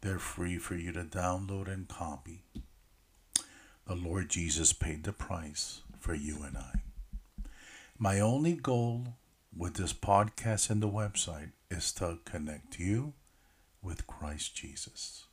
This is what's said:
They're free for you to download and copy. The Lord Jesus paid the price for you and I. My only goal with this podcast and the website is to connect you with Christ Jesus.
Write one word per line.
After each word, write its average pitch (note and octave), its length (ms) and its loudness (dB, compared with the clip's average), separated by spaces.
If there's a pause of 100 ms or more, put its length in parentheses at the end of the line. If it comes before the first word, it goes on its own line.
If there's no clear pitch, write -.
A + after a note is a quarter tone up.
They're F#2+ 180 0
free F2 400 -2
for - 160 -6
you F2 160 -4
to F2 120 -2
download F#2 640 0
and F#2+ 200 -6
copy. E2+ 560 -8 (1400)
The F#2+ 80 -4
Lord F2 340 -2
Jesus E2 420 4
paid D#2 320 -2
the G2 100 -2
price - 680 -6 (180)
for - 140 -2
you D2 300 -4
and C2+ 120 -6
I. - 280 -2 (1120)
My G2 220 4
only C3+ 340 6
goal A#2+ 640 2 (400)
with E2+ 180 -4
this F2+ 200 0
podcast G#2 760 6
and G#2+ 120 4
the G#2+ 60 4
website G2 680 -2 (180)
is E2 220 -2
to E2+ 300 -2
connect D2+ 560 -6
you A2+ 340 2 (680)
with F2 240 -6
Christ - 500 -6
Jesus. - 760 -10